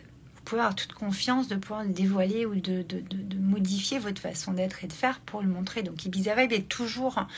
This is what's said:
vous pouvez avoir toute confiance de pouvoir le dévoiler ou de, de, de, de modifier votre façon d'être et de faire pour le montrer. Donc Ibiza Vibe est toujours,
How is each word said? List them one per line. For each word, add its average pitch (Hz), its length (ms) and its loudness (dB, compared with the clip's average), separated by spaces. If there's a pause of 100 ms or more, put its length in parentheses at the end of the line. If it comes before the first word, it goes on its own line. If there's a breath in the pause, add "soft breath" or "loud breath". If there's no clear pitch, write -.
(360)
vous - 80 -20
pouvez 226 180 0
avoir 208 140 2
toute - 180 -6
confiance 226 540 2
de 196 80 0
pouvoir 214 280 -4
le 196 80 2
dévoiler 190 560 4
ou 208 80 -2
de, 185 260 0
de, 180 180 -6
de, - 180 -6
de 196 200 -4
modifier 196 640 2
votre 202 200 -4
façon - 320 -6
d'être 185 320 -2
et 175 40 -6
de 156 60 -10
faire 262 260 0
pour 208 240 -6
le 190 40 2
montrer. 190 360 -2
Donc 165 200 -6
Ibiza 190 300 0
Vibe 240 200 4
est 202 140 0
toujours, 240 600 -2 (100)